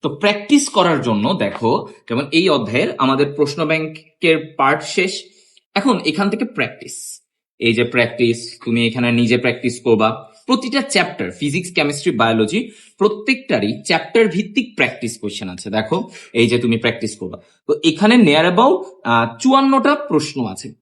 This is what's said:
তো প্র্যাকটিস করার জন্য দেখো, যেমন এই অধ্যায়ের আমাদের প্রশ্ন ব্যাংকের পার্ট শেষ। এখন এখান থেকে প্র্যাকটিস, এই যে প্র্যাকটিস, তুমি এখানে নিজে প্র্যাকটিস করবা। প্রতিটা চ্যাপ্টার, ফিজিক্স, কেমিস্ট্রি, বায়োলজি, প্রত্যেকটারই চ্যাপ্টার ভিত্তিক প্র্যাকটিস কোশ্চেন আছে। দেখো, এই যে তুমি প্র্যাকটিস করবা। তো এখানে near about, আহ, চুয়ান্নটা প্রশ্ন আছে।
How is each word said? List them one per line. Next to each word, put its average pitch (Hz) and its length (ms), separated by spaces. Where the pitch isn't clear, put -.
তো 151 80
প্র্যাকটিস 208 600
করার 170 320
জন্য 113 320
দেখো, 113 540
যেমন 139 220
এই 175 180
অধ্যায়ের 127 480
আমাদের 135 380
প্রশ্ন 151 300
ব্যাংকের 160 920
পার্ট 143 260
শেষ। - 400
এখন 202 300
এখান 180 240
থেকে 226 160
প্র্যাকটিস, - 760
এই 117 140
যে 117 100
প্র্যাকটিস, 117 800
তুমি 117 220
এখানে 120 240
নিজে 120 260
প্র্যাকটিস 123 460
করবা। 113 480
প্রতিটা 254 360
চ্যাপ্টার, 175 500
ফিজিক্স, 147 440
কেমিস্ট্রি, 147 360
বায়োলজি, 113 580
প্রত্যেকটারই 190 880
চ্যাপ্টার 214 420
ভিত্তিক 208 480
প্র্যাকটিস - 440
কোশ্চেন 98 300
আছে। 92 200
দেখো, 110 400
এই 120 140
যে 120 120
তুমি 117 180
প্র্যাকটিস 113 400
করবা। 92 200
তো 147 60
এখানে 175 320
near 175 400
about, 285 280
আহ, 117 340
চুয়ান্নটা 269 580
প্রশ্ন 143 500
আছে। 90 360